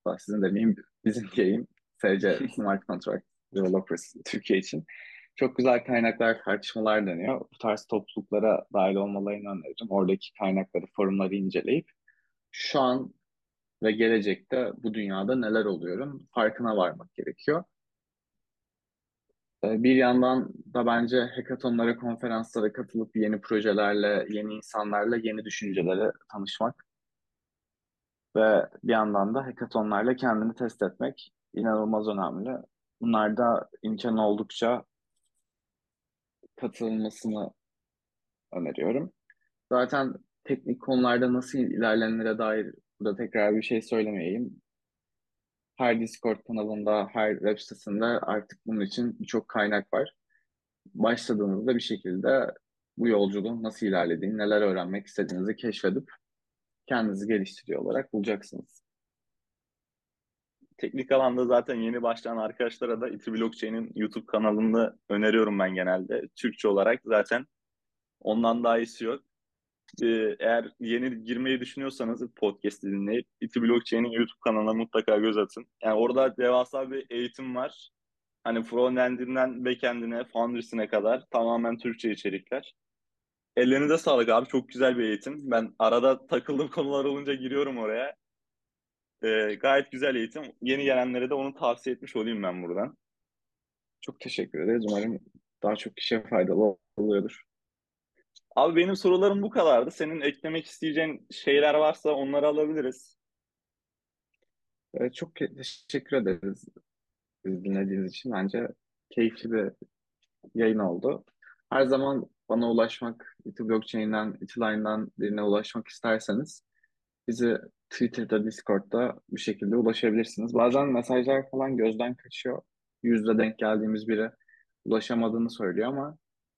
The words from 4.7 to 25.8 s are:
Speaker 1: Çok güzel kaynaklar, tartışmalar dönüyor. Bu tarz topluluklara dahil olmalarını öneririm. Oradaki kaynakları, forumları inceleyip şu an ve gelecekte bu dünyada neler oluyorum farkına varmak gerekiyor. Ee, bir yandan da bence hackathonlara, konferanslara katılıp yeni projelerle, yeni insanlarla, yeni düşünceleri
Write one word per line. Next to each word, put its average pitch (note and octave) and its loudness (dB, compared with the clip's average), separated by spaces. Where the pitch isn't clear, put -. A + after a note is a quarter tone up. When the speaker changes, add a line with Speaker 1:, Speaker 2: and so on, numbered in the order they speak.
Speaker 1:
Çok C3 0
güzel B2 4
kaynaklar, A2+ 2
tartışmalar G#2+ 0
dönüyor. G2 -2
Bu - -16
tarz G#2+ -2
topluluklara G#2 0
dahil G2 4
olmalarını G2+ -2
öneririm. F#2+ -10
Oradaki F#2+ 0
kaynakları, F#2+ -2
forumları F#2+ 0
inceleyip A#2+ -2
şu - -4
an B2+ 0
ve A2 4
gelecekte A2+ 0
bu A2+ -6
dünyada G2+ -2
neler A2 0
oluyorum G2 -6
farkına A2 0
varmak F2 -2
gerekiyor. - -4
Ee, A2 0
bir C3 6
yandan B2+ 4
da A#2+ 0
bence A#2 2
hackathonlara, A#2+ -2
konferanslara A2+ -4
katılıp A2+ -6
yeni G#2+ 0
projelerle, G#2 2
yeni G#2+ -6
insanlarla, G#2+ -2
yeni A2 -4
düşünceleri G2 -2